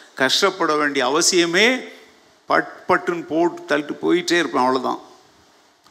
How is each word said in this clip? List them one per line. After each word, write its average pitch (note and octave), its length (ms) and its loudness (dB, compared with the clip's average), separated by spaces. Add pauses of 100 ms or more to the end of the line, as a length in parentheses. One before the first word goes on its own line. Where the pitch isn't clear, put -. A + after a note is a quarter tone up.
(160)
கஷ்டப்பட D#3+ 600 0
வேண்டிய C#3+ 320 0
அவசியமே, F3 840 2 (540)
பட் - 400 -2
பட்டுன்னு F3 380 -2
போட்டு E3+ 360 -2
தள்ளிட்டு D3+ 200 -2
போயிட்டே D#3 320 -2
இருப்பேன், F3 300 0
அவ்வளவுதான். B2+ 560 0 (920)